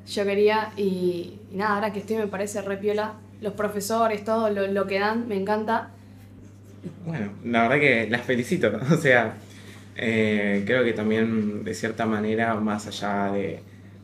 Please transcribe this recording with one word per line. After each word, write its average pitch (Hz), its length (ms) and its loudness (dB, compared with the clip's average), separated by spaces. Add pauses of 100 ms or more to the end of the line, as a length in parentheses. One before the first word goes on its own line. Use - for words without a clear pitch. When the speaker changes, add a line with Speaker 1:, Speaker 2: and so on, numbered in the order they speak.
Speaker 1:
yo 202 180 -2
quería 208 500 4
y, 180 640 -2 (120)
y 190 40 -10
nada, 202 200 0
ahora 208 180 -2
que 202 60 -6
estoy 220 180 -4
me 214 100 0
parece 202 340 -4
re 196 160 -2
piola. 208 360 0 (260)
Los 196 140 -4
profesores, 208 720 0
todo 226 240 2
lo, 202 180 0
lo 196 200 0
que 196 120 0
dan, 220 280 0
me 208 100 -2
encanta. 214 520 0 (1160)
Speaker 2:
Bueno, 123 260 -4 (140)
la 117 220 2
verdad 139 120 4
que 120 300 4
las 117 120 0
felicito, 123 500 2 (140)
<laughs> 139 60 4
o 165 60 6
sea, 123 380 4 (600)
eh, 107 680 2
creo 123 180 4
que 117 100 2
también 107 680 0
de 110 100 -6
cierta 113 320 -4
manera, 110 500 0
más 107 320 -2
allá 101 440 -2
de, 90 300 -4 (420)